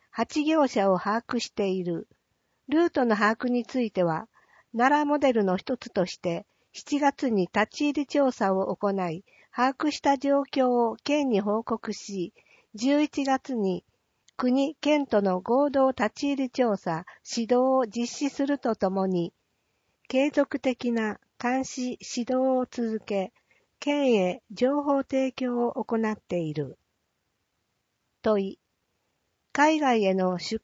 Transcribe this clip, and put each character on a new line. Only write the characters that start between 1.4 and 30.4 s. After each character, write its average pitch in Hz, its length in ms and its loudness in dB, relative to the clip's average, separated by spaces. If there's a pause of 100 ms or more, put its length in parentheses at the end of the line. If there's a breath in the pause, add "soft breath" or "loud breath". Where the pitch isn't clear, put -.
し - 120 -8
て 202 160 -2
い 185 160 -2
る。 170 240 -6 (600)
ル 311 160 4
ー 339 60 2
ト 254 140 0
の 226 100 4
把 214 220 2
握 254 120 -4
に 247 180 0
つ 254 160 -2
い 220 80 -2
て 185 120 0
は、 170 260 -2 (460 soft breath)
奈 269 260 2
良 302 40 0
モ 294 140 2
デ 277 120 2
ル 220 140 2
の 190 140 2
一 - 180 -6
つ - 140 -12
と 180 160 0
し - 100 -10
て、 170 300 -6 (260)
七 - 280 -4
月 277 280 0
に 196 240 0
立 214 140 2
ち - 140 -8 (100)
入 - 20 0
り 285 140 -2
調 277 240 2
査 196 240 0
を 190 200 -2
行 202 180 -2
い、 180 340 -4 (280 soft breath)
把 262 200 0
握 302 160 -2
し - 100 -6
た 277 160 2
状 277 240 2
況 269 280 0
を 240 280 2
県 285 320 0
に 202 140 2
報 208 200 0
告 220 300 -6
し、 196 400 -8 (420 soft breath)
十 277 280 2
一 294 220 -2
月 262 300 -2
に 190 300 -2 (540)
国、 269 420 2
県 294 260 2
と 208 140 0
の 185 200 0
合 262 280 2
同 262 220 2
立 262 180 -2
ち - 200 -18
入 277 160 0
り 247 60 -4
調 226 260 0
査、 170 280 -4 (260 loud breath)
指 233 120 -4
導 240 140 2
を 262 300 2
実 233 200 -4
施 277 240 -4
す 277 160 -2
る 285 120 0
と 226 160 -2
と 190 160 0
も 190 160 0
に、 180 280 -2 (760)
継 277 220 0
続 285 300 0
的 240 320 -2
な 220 280 -2 (180)
監 254 280 -2
視、 254 340 -8
指 - 200 -8
導 254 160 -2
を 254 280 2
続 220 400 -4
け、 196 300 -4 (460)
県 285 340 2
へ 180 360 2
情 269 320 0
報 285 200 0
提 262 300 -2
供 240 340 -2
を 233 60 -2 (120)
行 226 120 -4 (140)
っ 214 80 -6
て - 200 -6
い 156 160 -4
る。 143 240 -6 (1400)
問 214 200 2
い、 196 160 -8 (960)
海 302 240 4
外 240 240 2
へ 190 80 4
の 185 260 0
出 - 260 -6